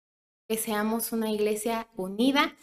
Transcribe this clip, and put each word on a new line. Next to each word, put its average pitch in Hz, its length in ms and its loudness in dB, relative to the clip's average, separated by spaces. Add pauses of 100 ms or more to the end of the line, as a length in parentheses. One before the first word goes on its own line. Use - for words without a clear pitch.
(480)
que 220 100 0
seamos 220 540 -2
una 226 200 -2
iglesia 214 640 -2
unida 247 680 2